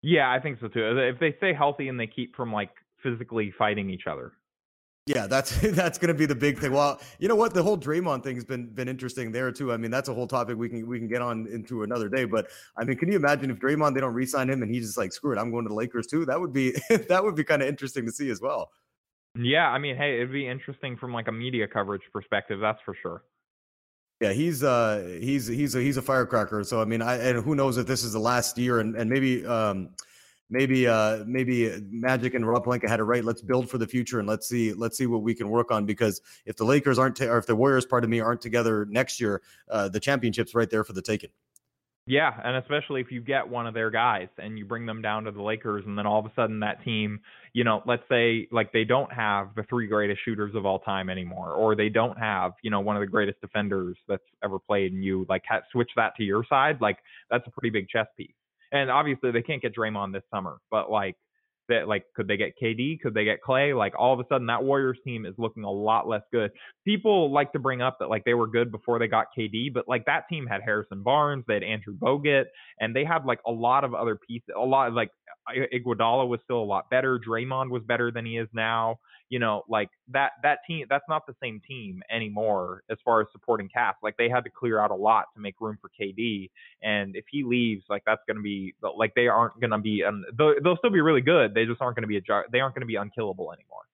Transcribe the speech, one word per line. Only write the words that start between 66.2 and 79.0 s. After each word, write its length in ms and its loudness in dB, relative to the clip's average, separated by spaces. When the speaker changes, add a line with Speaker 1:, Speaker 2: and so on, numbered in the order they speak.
Speaker 1:
good. 180 2
People 440 4
like 220 2
to 60 -4
bring 240 -2
up 180 0
that, 80 -4
like, 160 -2
they 80 4
were 140 4
good 260 0
before 260 -2
they 80 2
got 280 2
K 140 -2
D, 200 -4
but, 180 -4
like, 200 -2
that 240 0
team 160 -6
had 160 -4
Harrison 400 -4
Barnes, 440 2
they 60 0
had 100 2
Andrew 320 -6
Bogut, 500 2
and 160 -2
they 80 2
had, 220 0
like, 200 0
a 60 -2
lot 320 2
of 80 -4
other 240 -2
pieces, 400 -12
a 80 0
lot 240 4
of, 60 -4
like, 160 0
I-, 300 -4
Iguodala 500 2
was 160 -2
still 200 -2
a 20 -2
lot 240 -2
better, 300 2
Draymond 500 -4
was 140 -4
better 280 0
than 140 -8
he 140 -6
is 160 -4
now. 460 0